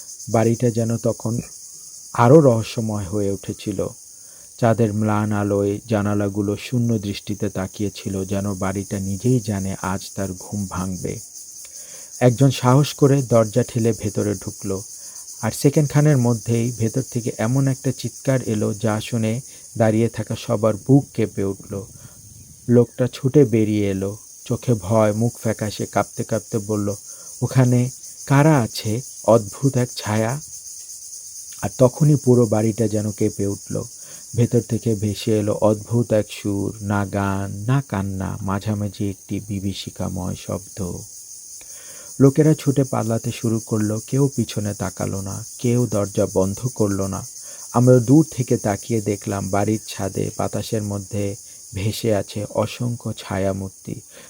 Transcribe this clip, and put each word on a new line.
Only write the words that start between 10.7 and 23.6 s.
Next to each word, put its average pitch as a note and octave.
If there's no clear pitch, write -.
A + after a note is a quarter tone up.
একজন B2
সাহস C3
করে C#3
দরজা A2+
ঠেলে A2+
ভেতরে G#2
ঢুকলো, G2
আর A2+
সেকেন্ড D3
খানের D3
মধ্যেই A#2
ভেতর A2+
থেকে A#2
এমন C3
একটা C3
চিৎকার B2+
এলো, A2
যা G#2+
শুনে A2+
দাঁড়িয়ে A2
থাকা A2+
সবার A2
বুক C3+
কেঁপে G#2
উঠল। G2
লোকটা A#2+
ছুটে C#3
বেরিয়ে G#2